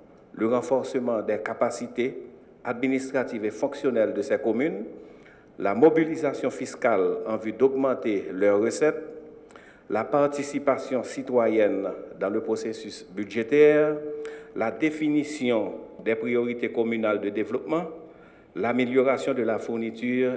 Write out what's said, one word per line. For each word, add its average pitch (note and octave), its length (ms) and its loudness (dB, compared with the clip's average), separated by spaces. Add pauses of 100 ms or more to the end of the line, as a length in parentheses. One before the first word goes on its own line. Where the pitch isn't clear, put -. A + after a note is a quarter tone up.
(340)
le G#2+ 120 0
renforcement A#2+ 720 0
des G#2+ 200 -2
capacités A#2+ 760 -2 (480)
administratives B2+ 800 -2
et G#2+ 60 0
fonctionnelles A#2 640 0
de G2+ 80 -2
ces G2+ 160 2
communes, D#3 460 0 (760)
la G2 160 0
mobilisation D3+ 720 4
fiscale G2+ 800 0
en A2 100 -2
vue A2 160 -6
d'augmenter B2+ 800 0
leurs G2+ 260 4
recettes, D3+ 440 2 (880)
la G#2+ 140 0
participation C#3 960 0
citoyenne A2 880 2 (280)
dans F#2+ 120 -2
le A2 100 -2
processus A2 680 -6
budgétaire, D3 880 4 (580)
la A2 140 -2
définition D3 1040 0 (280)
des A2 120 2
priorités A#2+ 560 -2
communales A2 500 0
de G2+ 80 -2
développement, A#2 600 -2 (680)
l'amélioration B2+ 800 2
de B2 80 0
la A2 160 0
fourniture B2 800 -2